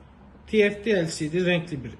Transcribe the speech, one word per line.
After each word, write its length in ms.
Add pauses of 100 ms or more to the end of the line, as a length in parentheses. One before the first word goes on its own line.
(460)
T 240
F 120
T 240
L 40
C 220
D 120
renkli 400
bir 160